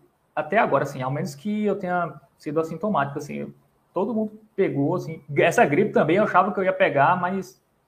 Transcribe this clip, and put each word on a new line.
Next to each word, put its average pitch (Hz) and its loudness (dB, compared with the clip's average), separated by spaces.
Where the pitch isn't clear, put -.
até 156 -2
agora, 147 2
assim, 131 -8
ao 131 -4
menos 156 -6
que 214 -4
eu 196 0
tenha 180 -4
sido 156 -4
assintomático, 160 -2
assim, 143 -10
todo 214 -2
mundo 214 -4
pegou, 147 0
assim. 160 -8
Essa 175 4
gripe 180 2
também 170 4
eu 208 4
achava 196 2
que 202 -4
eu 190 0
ia 190 2
pegar, 180 4
mas 185 -6